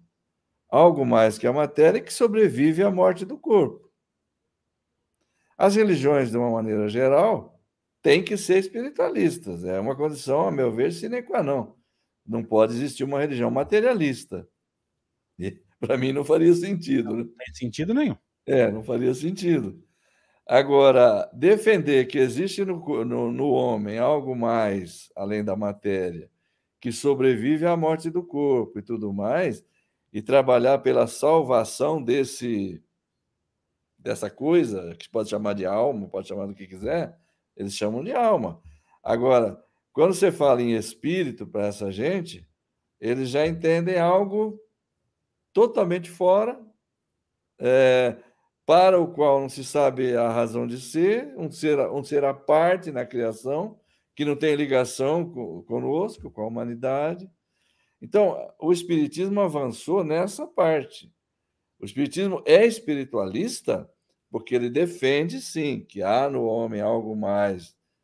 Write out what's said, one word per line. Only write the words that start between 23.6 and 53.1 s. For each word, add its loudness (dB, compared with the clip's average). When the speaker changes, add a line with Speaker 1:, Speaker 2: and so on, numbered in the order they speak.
Speaker 1:
algo 0
mais, -2
além -4
da -4
matéria, -4
que -6
sobrevive 0
à 2
morte -2
do -4
corpo -2
e -10
tudo -8
mais, -4
e -8
trabalhar 4
pela 2
salvação 0
desse, -4
dessa -8
coisa, -2
que -20
pode -4
chamar -4
de -6
alma, -2
pode -10
chamar -8
do -12
que -18
quiser, -8
eles -10
chamam -4
de -8
alma. -2
Agora, 2
quando 4
você 2
fala 2
em 0
espírito -4
pra -6
essa -8
gente, -6
eles -4
já 0
entendem 0
algo 0
totalmente 2
fora, 0
é, 4
para 6
o 0
qual 2
não -6
se -12
sabe 0
a 2
razão -2
de -8
ser, -2
um -8
ser, 0
um -6
ser -2
à 0
parte 0
na -6
criação, -6